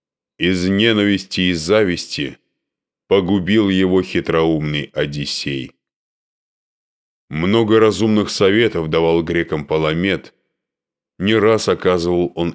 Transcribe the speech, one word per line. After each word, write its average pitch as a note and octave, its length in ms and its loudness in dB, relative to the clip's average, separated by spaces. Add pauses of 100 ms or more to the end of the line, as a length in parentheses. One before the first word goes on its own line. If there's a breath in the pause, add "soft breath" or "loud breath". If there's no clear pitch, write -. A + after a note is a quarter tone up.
(380)
Из F2+ 280 0
ненависти G2+ 760 0
и F2+ 100 2
зависти E2+ 840 -2 (680)
погубил G2 640 2
его F#2+ 340 2
хитроумный D#2+ 920 -2
Одиссей. C#2+ 760 -6 (1600)
Много G#2+ 520 2
разумных G#2+ 500 2
советов G2 580 0
давал E2 340 2
грекам D#2+ 440 -4
Паламет, D#2+ 680 -2 (840)
не G2+ 160 0
раз A2 340 2
оказывал F2 680 0
он F2 200 -4